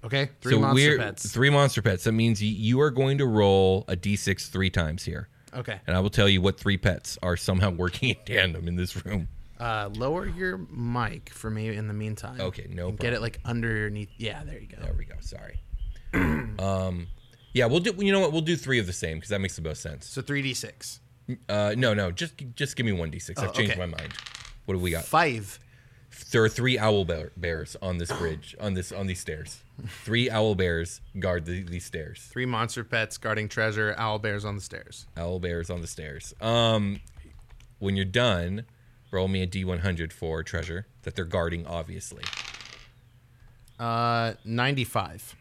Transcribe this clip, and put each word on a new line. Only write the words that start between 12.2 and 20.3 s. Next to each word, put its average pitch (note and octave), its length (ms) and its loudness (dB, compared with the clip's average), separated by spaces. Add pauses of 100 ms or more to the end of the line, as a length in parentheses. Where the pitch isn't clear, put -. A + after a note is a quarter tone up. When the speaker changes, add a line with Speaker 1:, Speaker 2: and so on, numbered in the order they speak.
Speaker 2:
Okay, F#2 280 -6
no F2+ 200 -4
Speaker 1:
And G#2 100 -4
get A#2+ 140 0
it, A2 80 -2
Speaker 2:
problem. - 20 -
Speaker 1:
like, A#2 220 -6
underneath. G#2+ 720 -2
Yeah, A2 260 -6
there - 160 -10
you - 80 -16
go. - 140 -16
Speaker 2:
There - 160 -2
we - 80 -2
go. - 160 -14
Sorry. - 380 -10 (540)
<clears throat> D#2 460 0
Um, F#2 480 -2 (460)
yeah, B2 140 4
we'll C#3 120 4
do. F#3 180 0
You G3 140 4
know G3 80 6
what? E3 140 2
We'll E3 80 0
do D#3+ 160 0
three C3 220 0
of G#2 60 0
the F2 80 -6
same D#2+ 280 -4
'cause - 80 -14
that G2+ 100 0
makes F#2+ 160 -2
the E2+ 60 -10
most D#2 200 -6
sense. D2+ 260 -12
Speaker 1:
So - 140 -10
three C#3 200 -2